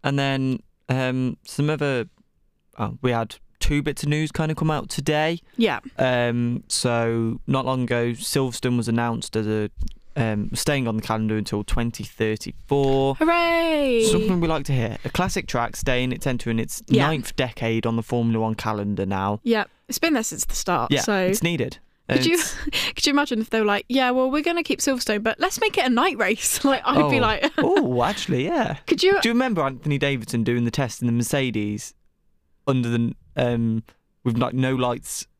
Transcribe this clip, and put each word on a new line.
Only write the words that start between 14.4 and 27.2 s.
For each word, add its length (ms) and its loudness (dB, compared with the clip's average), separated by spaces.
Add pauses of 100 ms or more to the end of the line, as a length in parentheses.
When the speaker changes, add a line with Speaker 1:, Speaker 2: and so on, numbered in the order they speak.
Speaker 1:
we 80 2
like 180 0
to 60 0
hear. 320 0
A 60 -4
classic 360 -2
track 300 -2
staying, 360 0
it's 140 -6
entering 320 0
its 300 -6
Speaker 2:
Yeah. 180 6
Speaker 1:
ninth 300 -4
decade 500 -2
on 100 0
the 60 -2
Formula 380 0
One 140 0
calendar 520 -2
now. 380 -2
Speaker 2:
Yeah. 200 2 (240)
It's 100 -6
been 160 2
there 100 0
since 200 -6
the 120 -2
start, 340 -2
Speaker 1:
Yeah, 120 2
Speaker 2:
so 160 0
Speaker 1:
it's 240 0
needed. 360 -2 (300)
Speaker 2:
Could 180 2
you, 80 4
Speaker 1:
It's 300 -2
Speaker 2:
<laughs> 300 -4
could 120 -2
you 60 2
imagine 280 0
if 100 -6
they 100 0
were 60 2
like, 220 0
"Yeah, 220 2
well, 200 2
we're 120 0
gonna 220 0
keep 160 -2
Silverstone, 420 0
but 160 -2
let's 220 -2
make 180 2
it 80 2
a 40 2
night 280 2
race"? 460 0
<laughs> 60 6
Like, 140 2
I'd 240 4
be 100 2
Speaker 1:
Oh. 20 2